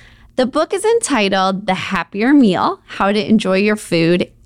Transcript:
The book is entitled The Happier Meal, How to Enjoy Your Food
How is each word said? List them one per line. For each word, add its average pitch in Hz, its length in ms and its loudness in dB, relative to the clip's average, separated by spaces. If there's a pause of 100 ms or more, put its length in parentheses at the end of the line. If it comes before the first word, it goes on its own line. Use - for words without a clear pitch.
(360)
The - 100 0
book 302 260 -4
is 381 140 -4
entitled 202 800 0
The 185 80 0
Happier 196 580 -2
Meal, 277 540 2
How 202 260 -2
to 202 160 -2
Enjoy 190 300 2
Your 208 200 0
Food 175 540 0 (140)